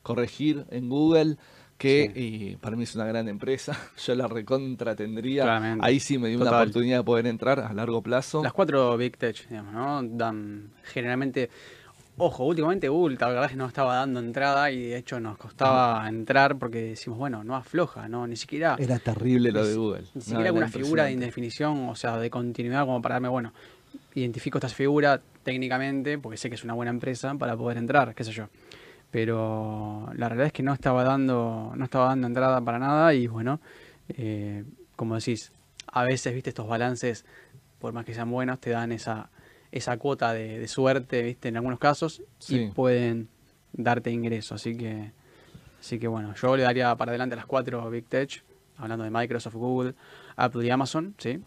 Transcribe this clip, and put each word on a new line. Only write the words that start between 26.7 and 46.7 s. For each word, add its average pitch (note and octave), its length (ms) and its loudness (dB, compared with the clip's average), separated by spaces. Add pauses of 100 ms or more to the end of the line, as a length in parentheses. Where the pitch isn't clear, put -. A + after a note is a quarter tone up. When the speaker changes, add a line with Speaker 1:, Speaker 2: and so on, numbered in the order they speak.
Speaker 2:
buena A#2+ 180 -2
empresa B2+ 440 -4
para B2 200 -2
poder A#2 220 -2
entrar, A#2 360 4
qué A#2 120 -6
sé A2 80 -6
yo. G#2+ 160 -8 (640)
Pero A2 1040 -2
la A#2 140 -2
realidad A#2+ 180 2
es D3+ 60 -2
que - 100 -6
no C#3 100 2
estaba B2+ 300 2
dando, B2 720 0
no C3+ 80 -4
estaba B2+ 240 4
dando B2+ 200 2
entrada C3 340 2
para A#2+ 180 -2
nada D3+ 340 6
y B2+ 140 4
bueno, A#2 320 -2 (500)
eh, G#2 540 -6 (320)
como A2+ 200 -4
decís, A2+ 360 -4 (400)
a B2+ 120 2
veces, B2+ 300 0
viste, B2+ 160 -6
estos A#2 180 -8
balances, A#2 580 -2 (540)
por A#2 140 -8
más A#2 120 -8
que A#2+ 80 -10
sean A#2 160 -6
buenos, B2+ 300 -2
te - 100 -6
dan A#2 220 -2
esa, A2 380 -6 (420)
esa B2 260 -4
cuota B2+ 360 0
de, A2 260 -6
de A#2 80 -6
suerte, C3 560 2
viste, B2 260 -4
en A2+ 80 -2
algunos B2 220 -2
casos, D3 420 2 (160)
Speaker 1:
Sí. B2+ 240 0
Speaker 2:
y A2 80 -2
pueden A#2+ 580 2 (460)
darte A#2+ 380 0
ingreso. A2+ 440 -4
Así A#2 220 -6
que, A2 340 -8 (680)
así - 200 -8
que A#2 80 -4
bueno, G#2+ 320 -4
yo B2+ 160 4
le C3+ 80 4
daría B2 320 4